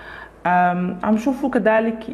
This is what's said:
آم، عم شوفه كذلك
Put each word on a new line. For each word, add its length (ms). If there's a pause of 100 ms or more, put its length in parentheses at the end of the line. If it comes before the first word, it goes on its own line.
(480)
آم، 560
عم 140
شوفه 320
كذلك 640